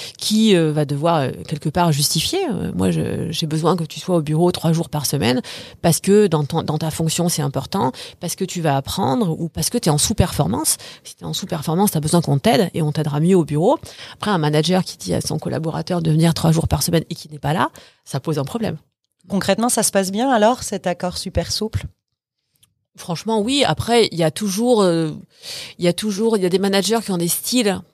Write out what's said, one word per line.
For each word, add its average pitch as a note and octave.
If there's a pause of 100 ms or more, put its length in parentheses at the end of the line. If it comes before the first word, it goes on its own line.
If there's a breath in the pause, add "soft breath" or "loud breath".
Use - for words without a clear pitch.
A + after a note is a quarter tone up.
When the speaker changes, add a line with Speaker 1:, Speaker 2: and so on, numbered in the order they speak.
(180 loud breath)
Speaker 1:
qui, G#3+
euh, D#3+
va D3+
devoir, C#3+
euh, C3 (160)
quelque D#3+
part E3+
justifier. D#3+ (100)
Euh, -
moi, F3+
je, E3
j'ai E3
besoin D#3+
que E3+
tu D3+
sois F3+
au E3
bureau D#3
trois E3+
jours E3
par D3
semaine A3+ (380 loud breath)
parce E3+
que G#3
dans D#3+
ton, D3
dans D3+
ta D#3+
fonction, E3
c'est D#3+
important, C#3+ (260 loud breath)
parce F3
que G3
tu F3+
vas D3
apprendre F#3+
ou E3
parce -
que B3
t'es F#3+
en D3
sous-performance. G3 (280 loud breath)
Si -
t'es -
en D#3+
sous-performance, F3
t'as D#3
besoin D#3
qu'on C#3
t'aide F#3+
et -
on D3+
t'aidera D3
mieux F3+
au E3
bureau. D#3+ (360 loud breath)
Après, -
un F#3
manager D#3
qui -
dit F3+
à -
son -
collaborateur D#3+
de D#3+
venir D#3+
trois -
jours D#3+
par D#3
semaine E3
et E3+
qui -
n'est D3+
pas C#3+
là, B3+ (340 loud breath)
ça -
pose D3
un C3+
problème. F#3+ (520)
Speaker 2:
Concrètement, G3+
ça A#3
se -
passe F#3+
bien A3+
alors, A3+
cet F#3
accord F3+
super -
souple ? - (1120)
Speaker 1:
Franchement, G#3
oui. C4
Après, A3
il E3
y E3
a D#3
toujours, G#3+
euh, E3 (680 loud breath)
il E3
y F3
a F3
toujours, G#3+
il F#3+
y F#3
a F3+
des F#3+
managers G3
qui -
ont F#3
des E3+
styles G#3 (140)